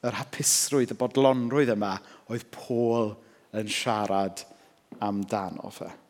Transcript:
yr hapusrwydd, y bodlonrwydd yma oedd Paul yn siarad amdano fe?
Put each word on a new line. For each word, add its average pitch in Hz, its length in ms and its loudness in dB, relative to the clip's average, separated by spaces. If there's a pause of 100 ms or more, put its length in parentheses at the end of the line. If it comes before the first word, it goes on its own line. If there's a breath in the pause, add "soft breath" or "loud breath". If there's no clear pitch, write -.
yr 110 160 -2
hapusrwydd, - 720 2
y 107 80 -6
bodlonrwydd 127 720 4
yma 104 240 0 (320 loud breath)
oedd 120 240 -6
Paul 117 640 0 (420 soft breath)
yn 107 160 -4
siarad 98 720 0 (560 loud breath)
amdano 101 720 -4
fe? - 160 -12 (220)